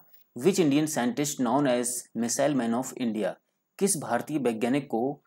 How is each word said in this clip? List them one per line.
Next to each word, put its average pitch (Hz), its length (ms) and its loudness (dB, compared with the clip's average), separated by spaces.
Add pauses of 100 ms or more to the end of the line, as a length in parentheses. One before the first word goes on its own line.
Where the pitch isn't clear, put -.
(400)
which 180 200 2
Indian 151 380 2
scientist 123 500 -2
known 139 200 2
as 123 200 0 (300)
missile 131 440 0
man 117 220 0
of - 180 -10
India, 107 320 -2 (460)
किस 190 180 2
भारतीय 117 400 -2
वैज्ञानिक 123 500 0
को 127 400 -2